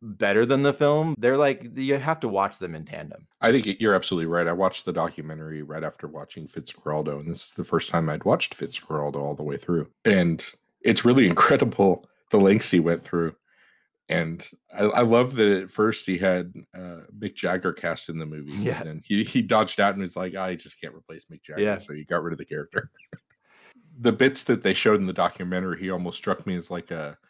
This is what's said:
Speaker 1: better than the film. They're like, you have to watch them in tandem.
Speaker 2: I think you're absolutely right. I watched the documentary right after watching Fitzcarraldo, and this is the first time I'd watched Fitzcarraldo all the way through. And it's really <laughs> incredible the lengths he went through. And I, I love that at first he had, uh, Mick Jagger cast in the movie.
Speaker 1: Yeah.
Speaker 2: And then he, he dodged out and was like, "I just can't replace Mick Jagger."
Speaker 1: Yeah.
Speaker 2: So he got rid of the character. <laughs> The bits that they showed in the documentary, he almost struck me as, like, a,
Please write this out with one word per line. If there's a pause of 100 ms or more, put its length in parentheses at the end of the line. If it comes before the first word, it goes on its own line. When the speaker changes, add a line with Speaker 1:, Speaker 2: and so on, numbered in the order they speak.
Speaker 1:
better
than
the
film.
They're
like,
you
have
to
watch
them
in
tandem. (140)
Speaker 2:
I
think
you're
absolutely
right.
I
watched
the
documentary
right
after
watching
Fitzcarraldo,
and
this
is
the
first
time
I'd
watched
Fitzcarraldo
all
the
way
through. (160)
And (380)
it's
really
<laughs>
incredible (260)
the
lengths
he
went
through. (760)
And (260)
I,
I
love
that
at
first
he
had, (200)
uh, (180)
Mick
Jagger
cast
in
the
movie.
Speaker 1:
Yeah.
Speaker 2:
And
then
he,
he
dodged
out
and
was
like,
"I
just
can't
replace
Mick
Jagger."
Speaker 1:
Yeah.
Speaker 2:
So
he
got
rid
of
the
character. (240)
<laughs> (800)
The
bits
that
they
showed
in
the
documentary,
he
almost
struck
me
as,
like,
a, (120)